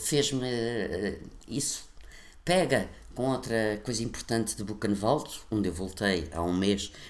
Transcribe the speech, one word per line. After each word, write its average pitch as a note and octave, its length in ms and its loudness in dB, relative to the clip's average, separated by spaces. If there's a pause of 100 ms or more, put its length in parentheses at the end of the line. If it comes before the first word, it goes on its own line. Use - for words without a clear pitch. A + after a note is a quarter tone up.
fez-me, C#3 420 2
eh, A2+ 760 -2 (280)
isso - 360 -4 (600)
pega C3+ 460 4 (240)
com B2+ 180 0
outra A2 520 0
coisa A#2 200 -2
importante A2+ 540 -2
de A2+ 60 -6
Buchenwald, G#2 640 2 (220)
onde G#2 180 2
eu - 40 -2
voltei F#2 600 0
há E2 80 -2
um F2 120 2
mês G2 380 4 (180)